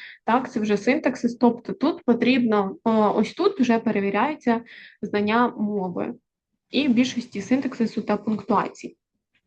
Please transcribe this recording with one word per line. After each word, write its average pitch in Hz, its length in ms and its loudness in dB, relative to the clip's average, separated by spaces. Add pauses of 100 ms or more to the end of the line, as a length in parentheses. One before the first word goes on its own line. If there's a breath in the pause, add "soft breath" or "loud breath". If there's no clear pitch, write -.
(260 loud breath)
Так, 254 260 0
це 226 80 -6
вже 208 180 0
синтаксис. 254 580 -2
Тобто 233 380 0
тут - 320 -2
потрібно, 240 720 2 (100)
е, 226 60 2
ось 214 420 2
тут 381 260 0
вже 233 200 2
перевіряється 226 840 0 (400 loud breath)
знання 208 460 0
мови 202 640 -4 (560)
і 285 180 0
в 247 40 4
більшості 233 500 -2
синтаксису 247 600 -2
та 208 160 0
пунктуації. - 800 -4 (500)